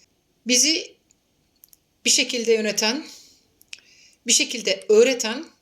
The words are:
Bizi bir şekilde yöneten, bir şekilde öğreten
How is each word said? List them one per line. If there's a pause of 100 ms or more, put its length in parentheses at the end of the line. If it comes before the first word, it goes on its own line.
(480)
Bizi (1080)
bir
şekilde
yöneten, (1200)
bir
şekilde
öğreten